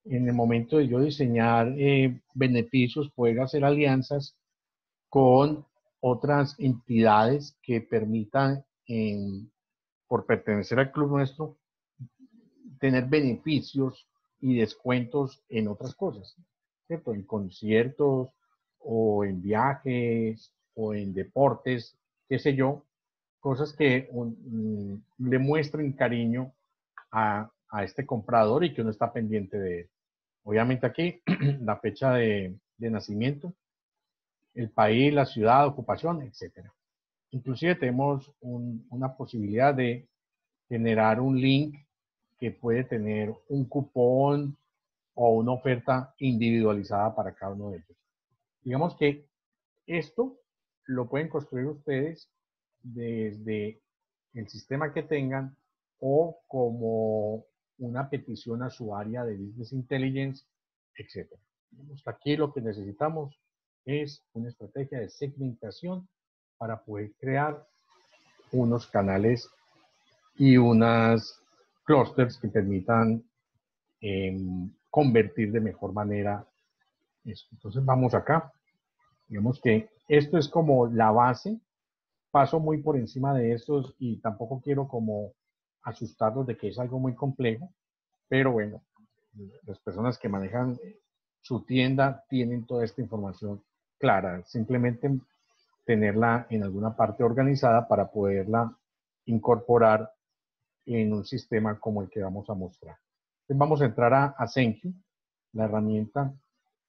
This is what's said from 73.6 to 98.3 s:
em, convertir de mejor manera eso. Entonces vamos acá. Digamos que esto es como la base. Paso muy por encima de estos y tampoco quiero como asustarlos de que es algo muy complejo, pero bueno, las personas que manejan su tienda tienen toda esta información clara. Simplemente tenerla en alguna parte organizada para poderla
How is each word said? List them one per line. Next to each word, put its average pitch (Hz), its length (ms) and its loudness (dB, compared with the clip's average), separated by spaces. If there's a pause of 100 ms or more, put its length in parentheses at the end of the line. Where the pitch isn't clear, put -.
em, 95 720 -6 (200)
convertir 117 640 2
de 113 80 0
mejor 98 320 -6
manera 104 540 -4 (800)
eso. 104 280 -14
Entonces 120 320 -6
vamos 127 300 4
acá. 147 380 0 (760)
Digamos 113 320 -2
que 220 280 2 (200)
esto 147 300 4
es 143 100 2
como 139 380 4
la 110 240 4
base. 123 480 2 (720)
Paso 143 300 4
muy 156 220 -2
por 147 140 0
encima 131 380 -2
de 117 180 2
estos 131 460 -4
y 113 200 -6
tampoco 117 420 -8
quiero 139 280 -2
como 110 440 -4 (500)
asustarlos 117 640 -4
de 117 100 -6
que 104 120 -6
es 95 100 -8
algo 127 200 -6
muy 131 160 -2
complejo, 127 560 -4 (580)
pero 131 240 2
bueno, 107 300 -4 (840)
las 98 140 -14
personas 110 400 -4
que 117 100 -8
manejan 117 500 -4 (640)
su 117 220 -6
tienda 131 640 2
tienen 120 380 -2
toda 120 180 -2
esta 117 180 -6
información 101 600 -8 (360)
clara. 92 460 2
Simplemente 123 640 -2 (760)
tenerla 113 640 2
en 107 120 -2
alguna 101 340 -4
parte 113 260 0
organizada 120 640 4
para 101 240 2
poderla 104 640 0 (500)